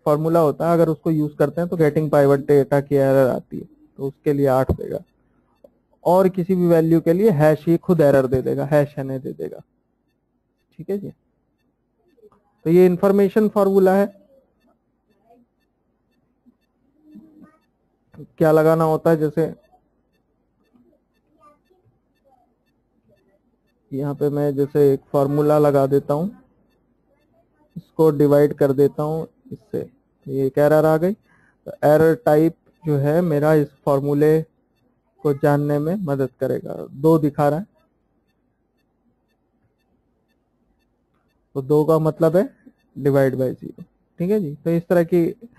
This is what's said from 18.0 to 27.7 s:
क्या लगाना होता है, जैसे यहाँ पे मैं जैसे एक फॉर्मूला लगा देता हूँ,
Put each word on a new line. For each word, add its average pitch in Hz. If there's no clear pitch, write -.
क्या 160
लगाना 160
होता 156
है, 165
जैसे 151
यहाँ 143
पे 143
मैं 143
जैसे 139
एक 135
फॉर्मूला 147
लगा 143
देता 143
हूँ, 170